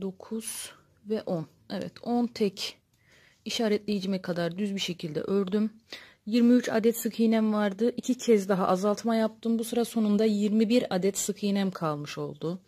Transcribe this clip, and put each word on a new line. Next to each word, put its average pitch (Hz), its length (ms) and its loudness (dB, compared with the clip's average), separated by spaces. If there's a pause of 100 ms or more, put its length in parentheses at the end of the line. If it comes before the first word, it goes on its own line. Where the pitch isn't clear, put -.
dokuz - 720 -10 (320)
ve 208 160 -4
on. 160 260 -4 (220)
Evet, 190 320 -8
on 240 260 0
tek 208 500 -4 (680)
işaretleyicime 208 760 -2
kadar 170 360 -2
düz 196 180 -2
bir 196 40 -4
şekilde 165 420 -6
ördüm. 202 520 0 (520)
Yirmi 240 280 6
üç 247 160 4
adet 226 280 2
sık - 220 -4
iğnem 220 340 4
vardı. 208 440 0
İki 247 200 -2
kez 202 320 4
daha 185 180 2
azaltma 208 480 0
yaptım. 220 440 0
Bu 233 40 -4
sıra 233 220 -2
sonunda 214 400 2
yirmi 214 440 2
bir 240 260 2
adet 190 220 0
sık - 260 -4
iğnem 196 280 0
kalmış 151 460 -4
oldu. 147 500 -6